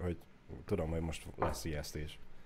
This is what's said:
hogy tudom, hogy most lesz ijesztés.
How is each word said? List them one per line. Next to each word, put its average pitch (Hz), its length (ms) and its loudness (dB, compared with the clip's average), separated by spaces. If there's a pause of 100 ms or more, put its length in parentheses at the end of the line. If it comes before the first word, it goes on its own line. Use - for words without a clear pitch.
hogy 87 160 2 (480)
tudom, 85 240 4
hogy 82 120 4
most 82 240 0 (120)
lesz - 280 2
ijesztés. 76 540 -2 (260)